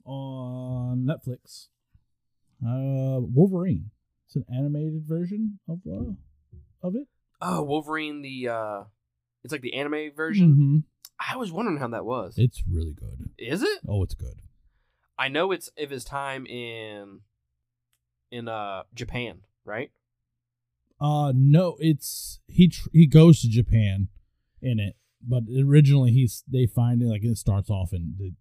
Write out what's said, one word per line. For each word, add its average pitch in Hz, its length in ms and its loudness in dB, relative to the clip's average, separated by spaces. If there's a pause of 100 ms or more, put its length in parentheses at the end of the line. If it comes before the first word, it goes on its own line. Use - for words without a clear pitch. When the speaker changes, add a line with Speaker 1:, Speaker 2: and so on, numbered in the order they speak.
Speaker 1:
on 127 1000 -6
Netflix. - 600 -8 (960)
Uh, 131 560 -2
Wolverine. 135 680 2 (360)
It's - 80 -20
an 135 180 -2
animated 147 540 -4
version 190 640 -6
of, 165 180 -8
uh, 226 260 -8 (680)
of 180 140 -6
it. 277 100 -8 (340)
Speaker 2:
Oh, 175 220 -4
Wolverine, 151 600 -6
the, 131 260 -8
uh, 107 340 -6 (640)
it's 123 80 -12
like 151 80 -8
the 123 140 -10
anime 147 420 -6
version. 165 340 4
Speaker 1:
Mm-hmm. 143 260 4 (560)
Speaker 2:
I - 40 -8
was 220 160 -8
wondering 190 260 -6
how 131 100 -8
that 110 160 -8
was. 110 320 -8
Speaker 1:
It's 120 320 0
really 82 260 -6
good. - 440 -14
Speaker 2:
Is 139 240 -6
it? 403 160 -2 (100)
Speaker 1:
Oh, 101 140 -2
it's - 120 -6
good. - 260 -14 (760)
Speaker 2:
I 131 100 -2
know 165 240 0
it's - 260 -8
of 147 120 -8
his 131 140 -10
time 135 420 -10
in, 107 720 -12 (1120)
in, 117 160 -12
uh, 104 340 -8 (120)
Japan, 117 480 -10 (220)
right? 113 260 -10 (1120)
Speaker 1:
Uh, 147 340 0
no, 147 440 4
it's, - 720 -4
he 180 200 8
tr-, - 240 -4
he 160 140 10
goes 156 360 10
to 120 60 0
Japan 104 600 2 (520)
in 120 200 -2
it, 101 160 -10 (300)
but 120 180 0 (200)
originally 139 480 8
he's, 127 340 2
they 127 200 2
find 120 360 2
it, 120 40 0
like, 107 180 -2
it 117 140 0
starts 98 320 -2
off 95 220 -2
in 85 260 -6
the, 95 220 -10